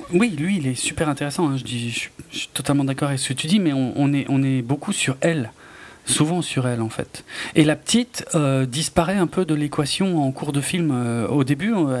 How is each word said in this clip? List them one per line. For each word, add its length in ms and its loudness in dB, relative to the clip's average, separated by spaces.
oui, 160 4
lui, 280 0
il 100 0
est 80 0
super 340 -2
intéressant, 400 0
hein, 80 0
je 60 -4
dis, 280 -4
je 80 -4
suis, 100 -8
je 80 -12
suis 140 -8
totalement 320 0
d'accord 240 -2
avec 100 -2
ce 100 -4
que 40 -2
tu 140 -6
dis, 120 4
mais 140 2
on, 220 0
on 180 4
est, 160 0
on 140 2
est 180 2
beaucoup 320 -2
sur 280 -2
elle. 300 0
Souvent 380 2
sur 260 -2
elle, 140 0
en 80 -2
fait. 340 -8
Et 100 8
la 120 2
petite, 580 -2
euh, 320 2
disparaît 520 0
un 100 2
peu 180 0
de 80 0
l'équation 720 0
en 60 0
cours 200 -6
de 80 0
film. 320 0
Euh, 360 0
au 160 4
début, 320 0
euh, 240 2